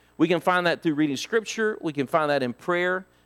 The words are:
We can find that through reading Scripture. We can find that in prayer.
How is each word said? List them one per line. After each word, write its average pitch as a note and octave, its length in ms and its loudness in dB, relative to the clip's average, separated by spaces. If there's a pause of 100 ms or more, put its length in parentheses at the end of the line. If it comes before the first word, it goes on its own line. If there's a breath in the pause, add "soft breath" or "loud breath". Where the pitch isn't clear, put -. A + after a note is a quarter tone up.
(180 soft breath)
We E3 100 4
can E3 140 2
find F3+ 260 2
that D#3+ 160 -2
through D#3 120 0
reading D3 200 0
Scripture. G#3+ 640 -2
We D#3+ 140 -4
can C#3 120 -2
find D#3 240 0
that C#3+ 140 2
in B2 80 -2
prayer. F3+ 540 -2 (200 soft breath)